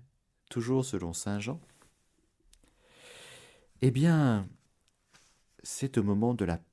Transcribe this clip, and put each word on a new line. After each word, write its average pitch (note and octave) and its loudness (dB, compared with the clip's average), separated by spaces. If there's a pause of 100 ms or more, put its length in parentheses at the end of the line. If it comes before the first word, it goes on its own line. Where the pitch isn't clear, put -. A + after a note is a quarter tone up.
(480)
toujours B2+ -2
selon F2+ -6
saint G2+ -6
Jean, B2+ -8 (2250)
eh C3 6
bien, C3 4 (1160)
c'est - -4
au A2 4
moment G#2 2
de G#2+ -2
la E2+ -2 (140)